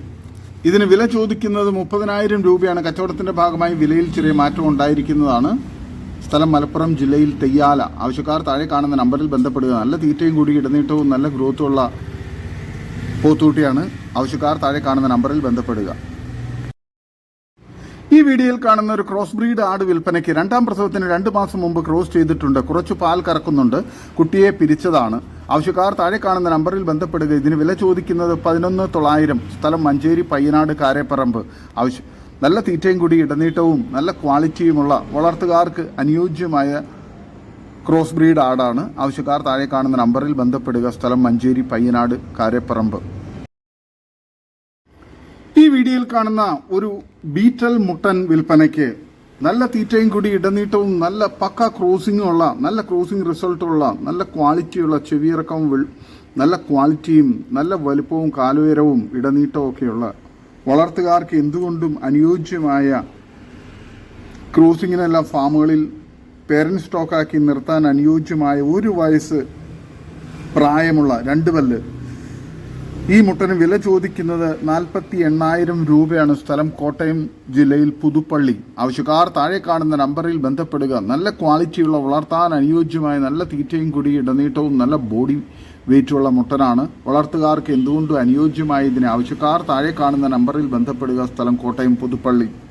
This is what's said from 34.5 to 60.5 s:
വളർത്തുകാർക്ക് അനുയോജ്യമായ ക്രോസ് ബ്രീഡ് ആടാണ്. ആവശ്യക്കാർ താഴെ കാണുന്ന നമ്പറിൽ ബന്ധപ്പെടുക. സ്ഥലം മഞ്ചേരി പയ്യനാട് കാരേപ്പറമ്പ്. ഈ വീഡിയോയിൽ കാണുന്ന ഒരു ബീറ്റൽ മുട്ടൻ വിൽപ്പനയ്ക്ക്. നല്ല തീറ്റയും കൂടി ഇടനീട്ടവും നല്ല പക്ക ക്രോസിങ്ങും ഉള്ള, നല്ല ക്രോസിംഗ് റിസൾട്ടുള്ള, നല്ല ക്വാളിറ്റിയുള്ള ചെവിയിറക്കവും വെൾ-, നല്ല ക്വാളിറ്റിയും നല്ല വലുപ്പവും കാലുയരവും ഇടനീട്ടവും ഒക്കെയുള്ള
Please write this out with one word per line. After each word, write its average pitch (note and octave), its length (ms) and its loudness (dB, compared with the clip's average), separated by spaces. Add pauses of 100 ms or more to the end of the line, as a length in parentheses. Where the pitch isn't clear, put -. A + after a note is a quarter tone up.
വളർത്തുകാർക്ക് E3+ 800 0 (100)
അനുയോജ്യമായ D3+ 840 -2 (1040)
ക്രോസ് D#3+ 280 2
ബ്രീഡ് D#3+ 240 4
ആടാണ്. B2+ 500 0 (100)
ആവശ്യക്കാർ C#3 420 -2
താഴെ C#3 240 -2
കാണുന്ന C3 320 -2
നമ്പറിൽ B2+ 360 2
ബന്ധപ്പെടുക. B2 560 -2
സ്ഥലം B2 340 0
മഞ്ചേരി B2 380 2
പയ്യനാട് A#2+ 540 0 (240)
കാരേപ്പറമ്പ്. A2 600 -2 (2500)
ഈ D#4 100 10
വീഡിയോയിൽ B3+ 460 2
കാണുന്ന G#3+ 440 0 (140)
ഒരു G3+ 280 -2 (260)
ബീറ്റൽ A#3 520 2
മുട്ടൻ F#3 540 0
വിൽപ്പനയ്ക്ക്. D#3 640 4 (460)
നല്ല A#3 340 0
തീറ്റയും A3 340 2
കൂടി G#3 200 0
ഇടനീട്ടവും G3+ 720 0
നല്ല G3 300 0 (120)
പക്ക A3 360 -2
ക്രോസിങ്ങും F#3+ 520 0
ഉള്ള, E3 300 2
നല്ല F#3 220 -2
ക്രോസിംഗ് F3+ 480 -2
റിസൾട്ടുള്ള, D#3+ 720 -2
നല്ല F3 220 -4
ക്വാളിറ്റിയുള്ള D#3+ 760 -2 (100)
ചെവിയിറക്കവും D#3+ 640 -2
വെൾ-, C#3 160 0 (500)
നല്ല D3 180 2
ക്വാളിറ്റിയും D3+ 960 2
നല്ല D#3+ 240 -2
വലുപ്പവും D3+ 600 -2
കാലുയരവും C#3+ 760 2
ഇടനീട്ടവും C#3 560 0
ഒക്കെയുള്ള A#2+ 440 -4 (540)